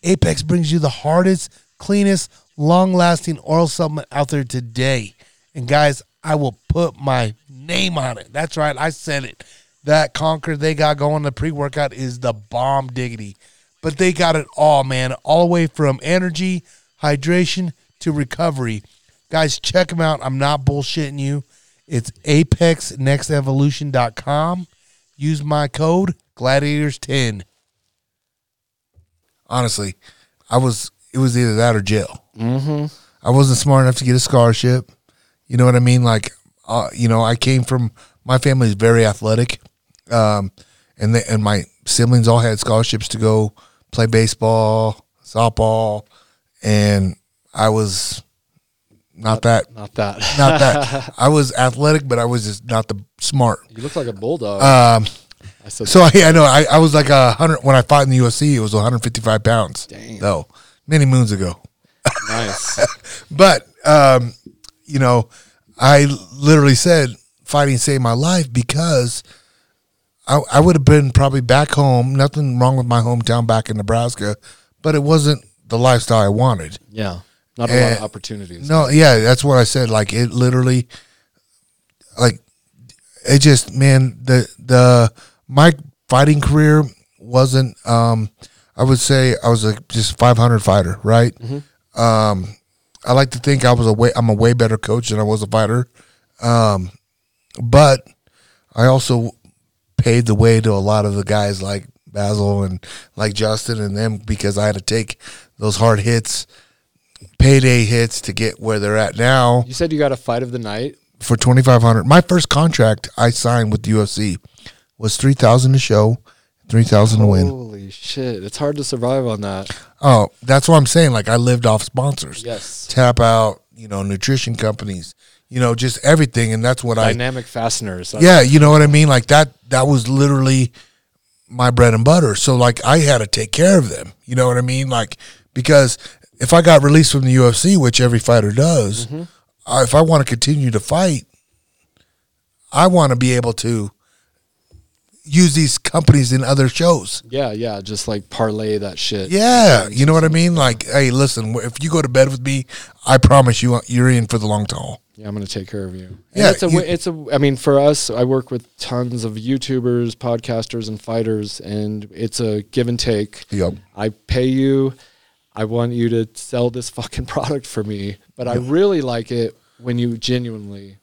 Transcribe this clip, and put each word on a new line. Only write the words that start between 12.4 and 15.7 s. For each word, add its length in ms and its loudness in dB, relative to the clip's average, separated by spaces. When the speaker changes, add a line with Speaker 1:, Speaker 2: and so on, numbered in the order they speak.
Speaker 1:
diggity. 480 -12
But 160 -8
they 160 0
got 220 0
it 100 -4
all, 280 2
man, 300 -4
all 180 2
the 100 0
way 160 0
from 360 -4